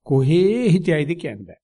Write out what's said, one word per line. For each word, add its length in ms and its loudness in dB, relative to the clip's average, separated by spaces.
කොහේ 600 2
හිතයිද 440 0
කියන්න 280 -10
බෑ. 220 -20